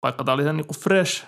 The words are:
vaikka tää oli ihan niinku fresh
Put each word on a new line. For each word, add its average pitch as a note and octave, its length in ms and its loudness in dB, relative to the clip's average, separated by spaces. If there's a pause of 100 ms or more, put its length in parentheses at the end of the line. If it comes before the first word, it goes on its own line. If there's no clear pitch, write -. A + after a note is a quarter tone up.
vaikka B2+ 200 -2
tää C3 100 2
oli C#3 100 2
ihan D#3 140 0
niinku D3+ 160 -6
fresh F#3+ 540 0